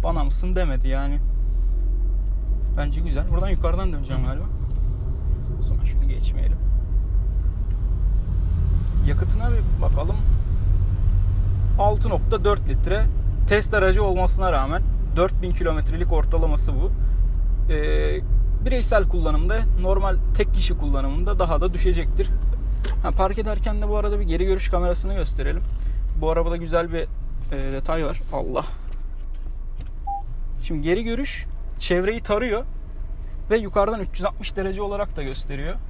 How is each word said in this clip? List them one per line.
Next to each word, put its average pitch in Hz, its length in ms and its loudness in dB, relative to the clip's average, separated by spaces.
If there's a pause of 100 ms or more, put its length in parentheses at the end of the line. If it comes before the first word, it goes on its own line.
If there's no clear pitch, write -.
"Bana 160 200 0
mısın?" - 320 0
demedi 135 320 0
yani. 139 320 0 (1600)
Bence 147 240 0
güzel. 143 300 0
Buradan - 180 2
yukarıdan 175 440 2
döneceğim 139 320 -2
galiba. 127 200 -2 (1120)
O - 40 0
zaman - 220 0
şunu - 220 2
geçmeyelim. - 500 2 (2500)
Yakıtına - 440 2
bir - 300 2
bakalım. - 340 2 (1600)
Altı 208 300 2
nokta 190 340 0
dört 202 260 2
litre. 185 360 2 (420)
Test 208 260 2
aracı 202 300 4
olmasına 185 480 2
rağmen 143 300 0 (340)
dört 180 260 2
bin 180 100 -2
kilometrelik 160 640 0
ortalaması 147 640 2
bu. - 160 2 (800)
Ee, 151 480 0 (440)
bireysel 240 420 2
kullanımda, 151 520 2 (220)
normal 98 360 2 (200)
tek - 160 2
kişi - 240 2
kullanımında 147 600 0
daha 165 220 2
da 180 120 0
düşecektir. 170 560 2 (720)
Ha, 160 80 0
park 196 260 2
ederken 208 440 -2
de 208 80 -2
bu 208 80 0
arada 208 220 0
bir 196 60 0
geri 165 200 0
görüş 190 240 0
kamerasını 180 440 0
gösterelim. 147 480 -2 (600)
Bu 156 100 0
arabada 165 260 0
güzel 170 360 -2
bir, 165 80 -2 (500)
e, 139 200 -4
detay 156 340 -2
var. 135 160 -4 (120)
Allah. 135 320 -4 (2000)
Şimdi 156 180 -4
geri 180 220 -2
görüş 233 420 -6 (340)
çevreyi 190 420 -2
tarıyor 214 440 -2 (840)
ve 214 80 2
yukarıdan 208 420 0
üç 185 140 -6
yüz 180 120 -4
altmış - 300 -6
derece 190 260 -4
olarak 202 340 -6
da 151 80 -6
gösteriyor. 139 520 -6 (140)